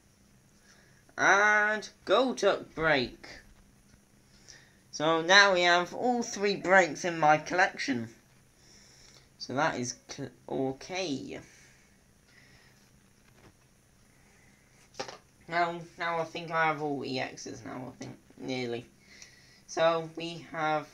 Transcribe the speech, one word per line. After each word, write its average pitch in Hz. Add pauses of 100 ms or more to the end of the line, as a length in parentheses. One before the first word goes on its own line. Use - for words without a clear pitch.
(1160)
and 208 (180)
Golduck 214
break. 147 (1700)
So 160
now 196
we 180
have 175
all 240
three 202
breaks 175
in 170
my 151
collection. 156 (1300)
So -
that 139
is 123 (140)
cl-, - (200)
okay. 139 (4000)
Now, 170 (180)
now 170
I 160
think 170
I 165
have 151
all 139
E 131
Xs -
now, -
I -
think, 123 (200)
nearly. 120 (840)
So 165
we 160
have 156